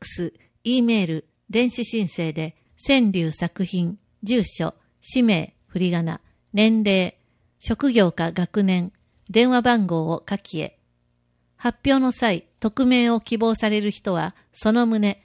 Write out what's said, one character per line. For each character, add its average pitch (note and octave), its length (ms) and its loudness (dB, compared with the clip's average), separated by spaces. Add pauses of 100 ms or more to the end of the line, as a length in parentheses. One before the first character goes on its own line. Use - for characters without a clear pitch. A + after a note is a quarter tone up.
ク - 80 -10
ス、 - 240 -6 (320)
E B3+ 160 2
メ A#3 240 2
ー - 20 -2
ル、 D#3+ 220 -6 (240)
電 A#3+ 180 2
子 A#3+ 140 -6
申 G#3+ 240 -2
請 E3 240 -6
で、 D#3+ 240 -8 (200)
川 B3+ 340 2
柳 E3+ 200 0
作 F3 360 -4
品、 F3 320 -2 (240)
住 A3 200 0
所、 - 320 -6 (280)
氏 - 200 0
名、 G3+ 320 2 (120)
振 - 140 -8
り F3+ 120 0
仮 E3+ 120 -2
名、 E3 160 -6 (340)
年 A3 280 4
齢、 F#3+ 320 0 (440)
職 C4 340 -2
業 G3+ 180 4
か E3 220 -4
学 F3+ 300 -2
年、 F#3 280 0 (380)
電 A#3 220 4
話 B3 100 2
番 A#3 260 2
号 E3 200 -2
を E3 220 -4
書 G3+ 100 -4
き - 220 -10
へ。 - 180 -10 (800)
発 - 280 -4
表 C4+ 160 4
の C4 100 2
際、 G#3+ 340 -2 (140)
匿 A#3+ 280 0
名 B3 240 4
を A#3 100 0
希 - 160 -6
望 A3+ 180 0
さ G#3+ 140 -2
れ G#3+ 140 0
る G#3 80 -2
人 G3 240 -4
は、 E3 200 -4 (200)
そ - 180 0
の A#3+ 140 4
旨、 G#3+ 380 0